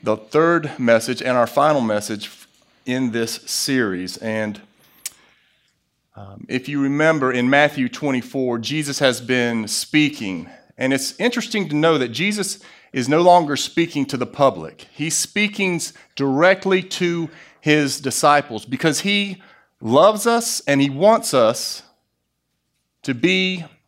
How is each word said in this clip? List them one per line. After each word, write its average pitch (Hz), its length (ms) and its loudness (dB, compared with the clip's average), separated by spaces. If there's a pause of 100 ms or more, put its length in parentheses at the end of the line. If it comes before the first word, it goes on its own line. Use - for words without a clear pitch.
the 110 120 0
third 160 640 0
message 120 420 2
and 123 160 0
our 117 80 4
final 143 340 2
message 104 480 -4 (560)
in 127 280 -2
this 113 220 -2 (120)
series. 95 720 -2
And, 107 440 -6 (1600)
um, 98 320 -20
if 131 200 -6
you 143 140 -2
remember 143 500 2
in 123 160 0
Matthew 143 400 2
twenty-four, 127 720 -4
Jesus 139 400 -4
has 123 220 2
been 120 480 -2
speaking. 120 800 -2 (280)
And 131 160 -2
it's 135 280 -4
interesting 214 480 -2
to 147 80 -4
know 160 220 2
that 123 100 -2
Jesus 196 500 -4 (340)
is 123 160 -2
no 156 140 4
longer 175 320 6
speaking 160 520 -2
to 135 100 -8
the 123 100 -4
public. 98 680 -2
He's 156 240 -6
speaking 202 640 -2 (360)
directly 185 680 2
to 170 480 -4 (300)
his 151 400 2
disciples 135 640 0
because 131 360 -2
he 202 400 -2 (400)
loves 202 460 4
us 233 400 0
and 143 140 2
he 143 100 2
wants 208 420 2
us 120 520 0 (1160)
to 139 120 -4
be 185 500 0 (240)